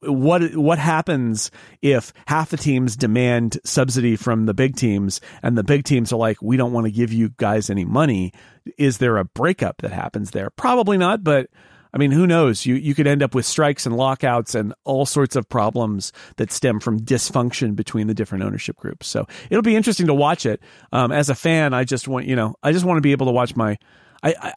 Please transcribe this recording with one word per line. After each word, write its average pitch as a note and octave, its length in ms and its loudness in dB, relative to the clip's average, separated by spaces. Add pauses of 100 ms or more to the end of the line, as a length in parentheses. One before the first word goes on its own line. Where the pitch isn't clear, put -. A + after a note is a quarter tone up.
what, D3+ 520 2
what D#3 240 2
happens C#3+ 720 0 (320)
if C3+ 300 2 (160)
half D#3 220 -2
the D#3+ 60 -4
teams B2+ 380 0
demand A#2+ 680 0
subsidy B2 500 0
from A2 320 0
the G#2 80 0
big C3 220 0
teams G2+ 440 0 (220)
and A#2+ 160 0
the G2+ 60 0
big D3 180 2
teams B2 300 0
are A#2+ 40 0
like, A2+ 240 0
"We A#2 160 0
don't B2 160 0
wanna A2+ 200 0
give A2+ 200 0
you A2+ 260 2
guys G#2+ 320 0
any G2 140 0
money"? G#2 480 0 (460)
Is C3+ 200 0
there A#2+ 180 2
a F#2+ 80 0
breakup A#2+ 540 -2
that - 120 -8
happens G2 400 -8
there? G2 200 -6
Probably A3+ 460 0
not, F#3 280 0
but C#3+ 240 2 (460)
I - 40 -2
mean, C#3+ 120 4
who E3 160 4
knows? D#3+ 380 4
You, B2+ 120 2
you C#3+ 180 -2
could D3 120 2
end C#3+ 160 2
up C3 120 -2
with B2 100 0
strikes D3 400 0
and A#2 100 -2
lockouts B2+ 600 0
and G#2+ 180 -2 (120)
all C3+ 200 0
sorts C#3 320 0
of A#2+ 100 -2
problems G#2+ 640 -2 (260)
that - 140 -4
stem A2+ 300 0
from A2 200 -2
dysfunction A#2+ 760 -2
between G#2+ 300 -2
the A2 80 -2
different G2+ 300 -4
ownership G2+ 320 -8
groups. - 300 -12
So G#2 200 -4 (240)
it'll G#3+ 100 2
be A3 160 4
interesting G#3 300 2
to D3+ 80 2
watch C#3+ 320 0
it. G#2+ 160 -2 (280)
Um, A#2+ 220 0
as D3 160 2
a C3+ 60 0
fan, D#3 400 2
I B2+ 100 0
just B2+ 240 -4
want, C3 160 -4
you C3 100 -2
know, A2 280 0
I C#3+ 100 2
just F3+ 140 2
wanna E3 160 2
be C#3+ 100 4
able C3+ 140 0
to B2+ 60 2
watch B2 240 0
my, G#2+ 200 0 (460)
I, E3 180 0
I, - 160 -10